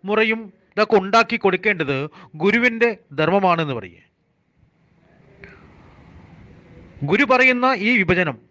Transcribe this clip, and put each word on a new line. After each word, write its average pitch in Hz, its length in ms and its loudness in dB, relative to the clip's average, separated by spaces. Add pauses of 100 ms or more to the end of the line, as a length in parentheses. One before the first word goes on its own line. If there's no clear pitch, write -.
മുറയും 220 480 -2 (200)
ഇതൊക്കെ 214 220 0
ഉണ്ടാക്കി 214 420 2
കൊടുക്കേണ്ടത് 180 720 -2 (260)
ഗുരുവിൻ്റെ 226 640 0 (220)
ധർമ്മമാണെന്ന് 165 540 0
പറയുക. 95 240 -12 (3000)
ഗുരു 190 200 2
പറയുന്ന 254 540 2
ഈ 226 200 0
വിഭജനം 175 420 0 (100)